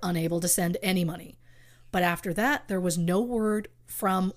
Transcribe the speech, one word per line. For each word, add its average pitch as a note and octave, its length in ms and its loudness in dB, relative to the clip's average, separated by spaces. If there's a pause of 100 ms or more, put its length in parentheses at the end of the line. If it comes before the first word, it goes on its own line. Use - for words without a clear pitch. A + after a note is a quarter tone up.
unable E3+ 380 0
to F3 80 -2
send F3 340 2
any F#3 220 2
money. - 340 -8 (500)
But F3+ 140 2
after F3 300 0
that, B3+ 340 0
there F#3+ 140 -2
was F3 160 0
no F3 240 2
word G#3+ 480 0 (160)
from F#3+ 520 0